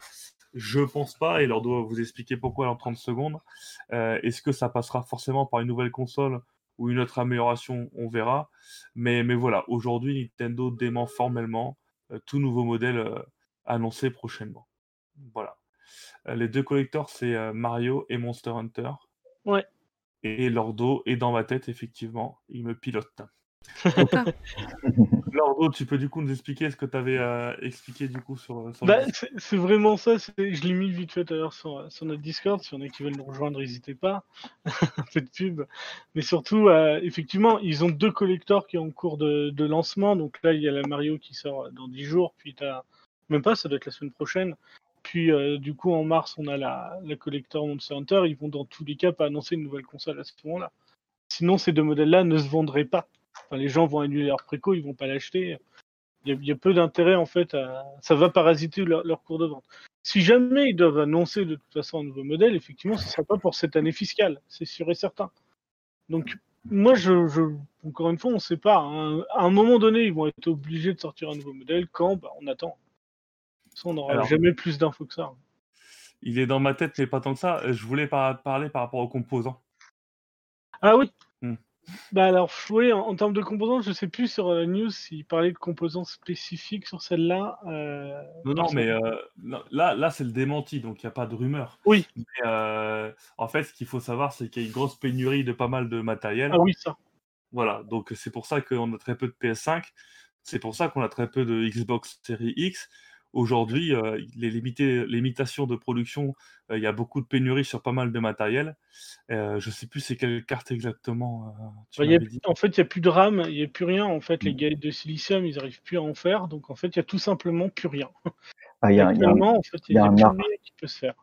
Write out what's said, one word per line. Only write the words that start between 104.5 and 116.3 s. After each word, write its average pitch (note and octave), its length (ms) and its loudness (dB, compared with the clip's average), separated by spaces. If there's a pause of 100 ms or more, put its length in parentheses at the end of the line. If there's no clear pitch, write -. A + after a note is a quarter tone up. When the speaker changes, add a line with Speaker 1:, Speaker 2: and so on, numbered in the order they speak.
Speaker 1:
les A#2 120 -2
limitations B2+ 500 -2
de A#2+ 80 -2
production, B2+ 600 -4 (360)
euh, A2+ 60 -2
il G#2+ 60 -2
y A2 40 0
a G#2+ 60 0
beaucoup A#2 260 -6
de C3 60 -4
pénuries C3 400 2
sur - 160 -8
pas B2 100 -2
mal B2 220 -2
de A#2 60 -4
matériel. A2+ 580 -2 (520)
Euh, G#2 300 -2
je A2 100 -8
sais A2+ 180 -12
plus - 120 -12
c'est C3+ 160 -8
quelle A#2+ 300 -4
carte - 260 -8
exactement, A#2 760 -6
euh, G#2+ 200 -16 (240)
tu - 80 -8
Speaker 2:
Bah, D3 60 4
il D3+ 60 4
y E3+ 40 10
a E3+ 40 6
Speaker 1:
m'avais - 100 -2
dit. A#2+ 160 -14
Speaker 2:
en F3 100 2
fait, - 120 2
il F#3 100 0
y F#3+ 40 8
a E3+ 40 2
plus F3 160 -6
de F3 80 6
ram, F#3+ 360 6
il D#3+ 100 -6
y D3 80 -2
a D3 40 -2
plus - 160 -8
rien, F#3 220 0
en E3 160 -2
fait. E3 220 -2
Les D3 100 0
Speaker 1:
Mm. - 20 -4
Speaker 2:
guides D3+ 240 -2
de D3+ 120 -4
silicium, D#3 540 -2
ils C#3+ 140 -6
arrivent C3+ 220 -12
plus - 160 -6
à E3+ 40 0
en D3+ 120 -4
faire, F#3 340 0